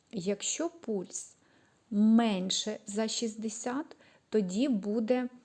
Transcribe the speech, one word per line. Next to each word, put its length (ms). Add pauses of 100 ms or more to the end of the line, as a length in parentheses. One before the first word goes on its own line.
(100)
якщо 580
пульс 680 (560)
менше 960
за 200
шістдесят, 920 (320)
тоді 400
буде 600 (160)